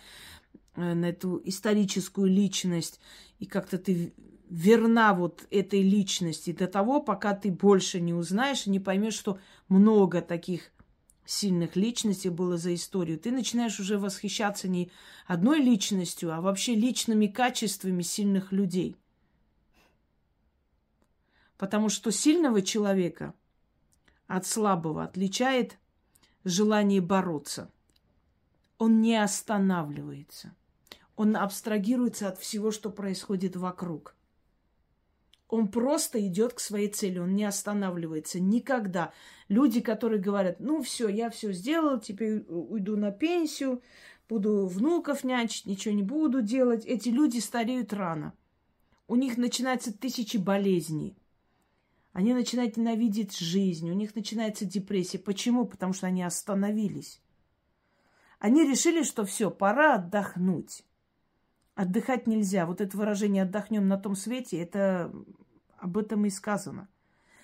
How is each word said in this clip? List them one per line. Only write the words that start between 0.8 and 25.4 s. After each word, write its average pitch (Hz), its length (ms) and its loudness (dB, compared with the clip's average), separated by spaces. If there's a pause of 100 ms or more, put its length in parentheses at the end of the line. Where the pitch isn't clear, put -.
на 175 160 0
эту 175 340 -4
историческую 196 840 0
личность. 185 680 2 (400)
И 196 80 -12
как-то 185 320 -4
ты 185 160 0
в-, - 380 -6 (200)
верна 220 640 6
вот 175 360 -2
этой 196 300 2
личности 190 720 0
до 180 140 -2
того, 208 340 2
пока 208 340 -2
ты 196 160 -2
больше 190 500 4
не 170 120 0
узнаешь 190 540 -2
и 196 40 -2
не 196 100 2
поймешь, 196 340 -2
что 196 240 -4 (300)
много 190 520 8
таких 170 520 -8 (520)
сильных 175 500 -2
личностей 202 540 0
было 180 300 -2
за 175 160 -2
историю. 170 440 -4
Ты 240 120 -6
начинаешь 233 500 -2
уже 202 180 -2
восхищаться 202 720 -4
не 175 220 -2 (360)
одной 226 340 4
личностью, 190 720 0
а 165 80 -4
вообще 196 320 0
личными 214 540 2
качествами 208 720 -2
сильных 190 500 0
людей. 185 420 0 (2500)
Потому 208 320 0
что 214 220 -2
сильного 294 500 4
человека 190 720 0 (920)
от 180 180 -4
слабого 165 580 0
отличает 196 760 -2 (640)